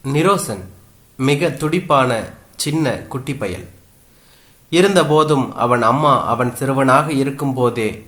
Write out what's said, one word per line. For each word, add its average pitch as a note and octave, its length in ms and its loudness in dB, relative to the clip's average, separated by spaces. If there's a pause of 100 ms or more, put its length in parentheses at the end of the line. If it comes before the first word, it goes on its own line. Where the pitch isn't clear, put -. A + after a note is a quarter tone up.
நிரோசன் C#3+ 580 0 (560)
மிக C#3+ 320 2
துடிப்பான D3+ 600 0 (460)
சின்ன D3 360 -2 (120)
குட்டி C3+ 300 -8
பயல். F#2 320 -8 (1040)
இருந்தபோதும் D#3 720 4 (120)
அவன் A#2+ 260 0
அம்மா C#3 300 2 (140)
அவன் A#2+ 280 -2
சிறுவனாக C3+ 580 2
இருக்கும்போதே B2+ 760 -2 (200)